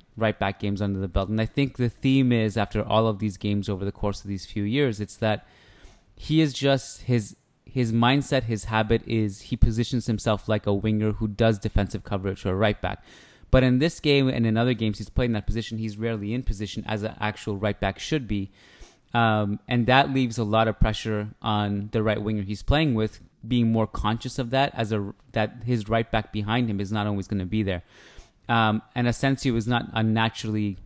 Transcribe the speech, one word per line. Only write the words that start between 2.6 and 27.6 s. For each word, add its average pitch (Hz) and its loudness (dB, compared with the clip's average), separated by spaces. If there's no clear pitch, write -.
all 110 2
of 104 0
these 107 -4
games 104 -2
over 98 -4
the 101 -4
course - -4
of 101 -14
these 98 -6
few - -6
years, 117 0
it's - -8
that 110 -2
he 156 2
is 143 2
just, 135 0
his, 117 0
his 120 -2
mindset, 131 2
his 110 -4
habit 110 2
is 107 -2
he - -6
positions 117 2
himself 110 -2
like 107 0
a 104 2
winger 107 0
who 104 -2
does 107 2
defensive 101 -2
coverage 95 -4
or 95 0
a 92 0
right 104 0
back. - -6
But 131 6
in 127 4
this 165 0
game 139 4
and 117 0
in 110 2
other 123 2
games 107 -2
he's 107 -12
played 127 0
in 117 0
that 104 -4
position, 110 -4
he's 110 -6
rarely 110 -4
in 127 -4
position 104 -4
as 107 -4
an 107 -6
actual 104 -4
right 104 -2
back 98 -2
should 143 -4
be. 101 -4
Um, 107 2
and 120 2
that 135 6
leaves 123 0
a 117 0
lot 110 2
of 107 0
pressure 107 0
on 104 -2
the 110 0
right 107 0
winger 104 -2
he's 101 -6
playing 147 4
with, 110 -2
being 117 2
more 113 2
conscious 113 -4
of 120 -4
that, 135 2
as 110 -2
a, 104 -2
that 110 -4
his 113 0
right 113 0
back 110 -2
behind 110 0
him 101 -2
is 98 -4
not 107 0
always 101 -2
gonna 98 -2
be 107 0